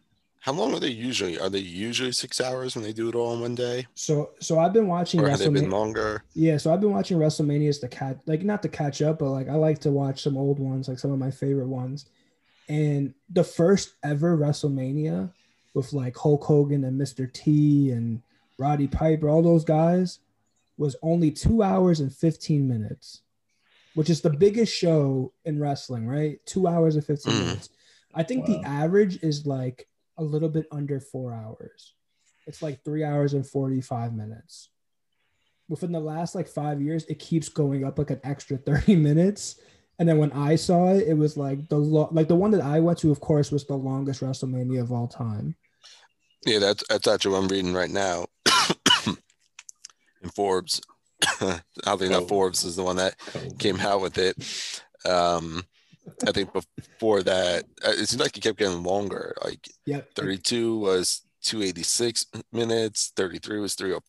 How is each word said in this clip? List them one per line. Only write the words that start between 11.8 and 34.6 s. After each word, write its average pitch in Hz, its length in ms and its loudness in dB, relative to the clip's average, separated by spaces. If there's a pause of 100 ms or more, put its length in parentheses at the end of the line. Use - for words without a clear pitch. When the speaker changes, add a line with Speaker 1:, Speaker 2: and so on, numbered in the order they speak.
Speaker 2:
And 147 440 0 (160)
the 175 140 2
first 180 500 2 (100)
ever 151 340 0
WrestleMania 147 920 -2 (440)
with, 139 180 -2
like, 127 240 -4
Hulk 147 260 2
Hogan 143 420 4
and 131 120 -2
Mister 135 300 -4
T 147 640 4
and 117 300 -2 (360)
Roddy 143 300 0
Piper, 156 420 2
all 160 140 6
those 170 220 6
guys, 170 540 2 (580)
was 147 260 -2
only 165 260 4
two 226 320 2
hours 185 380 4
and 135 120 -2
fifteen 151 560 0
minutes, 117 540 -6 (720)
which 156 160 0
is 160 120 2
the 165 100 2
biggest 202 420 4
show 139 600 2 (120)
in 151 140 -2
wrestling, 135 480 -4
right? 147 400 -4
Two 185 200 0
hours 165 280 4
and 151 100 0
fifteen 143 280 -2
Speaker 1:
Mm. 110 120 0
Speaker 2:
minutes. 92 240 -4 (460)
I 165 80 0
think 254 240 -4
the 196 100 2
Speaker 3:
Wow. 156 80 -8
Speaker 2:
average 175 580 2
is, 151 220 -2
like, 131 420 -6 (300)
a 165 60 -6
little 151 260 -2
bit 156 220 -2
under 143 280 -4
four 127 340 -10
hours. - 600 -16 (520)
It's, - 160 -16
like, 147 220 -8
three 156 200 -4
hours 147 300 2
and 135 140 -2
forty-five 131 640 -4
minutes. 110 560 -12 (1000)